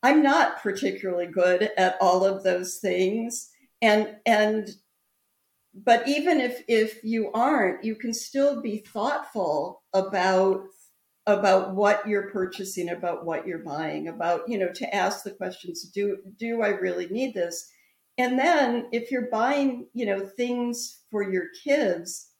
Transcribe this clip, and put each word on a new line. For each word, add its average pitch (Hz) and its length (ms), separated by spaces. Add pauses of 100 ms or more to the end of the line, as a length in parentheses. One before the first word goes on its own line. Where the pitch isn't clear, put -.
I'm 302 200
not 285 400
particularly 190 640
good 180 500
at 185 240
all 185 240
of 196 180
those 180 360
things. 208 720 (320)
And, 214 420
and, 214 440 (1040)
but 233 340
even 294 320
if, 247 280
if 220 360
you 220 280
aren't, 226 520
you 220 100
can 226 200
still 277 480
be 208 160
thoughtful 190 1040 (100)
about, 190 720 (600)
about 190 480
what 208 320
you're 202 240
purchasing, 185 580
about 175 380
what 165 200
you're 170 120
buying, 151 500
about, 170 400
you 226 100
know, 180 160
to - 200
ask 196 300
the 196 80
questions, 180 500
"Do, 202 360 (200)
do 233 240
I 208 60
really 180 400
need 233 260
this?" 170 340 (480)
And 247 220
then 269 540
if 233 180
you're 247 200
buying, 254 600
you 233 140
know, 196 180
things 240 880
for 208 120
your 185 240 (180)
kids 208 760